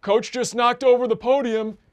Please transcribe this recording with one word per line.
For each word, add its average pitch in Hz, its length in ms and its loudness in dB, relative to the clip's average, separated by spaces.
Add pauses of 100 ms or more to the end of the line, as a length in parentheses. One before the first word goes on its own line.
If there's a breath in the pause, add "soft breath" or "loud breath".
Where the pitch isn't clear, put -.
Coach 220 300 0
just 247 220 -6
knocked 240 300 0
over 247 240 4
the 226 80 0
podium. 220 640 -2 (160)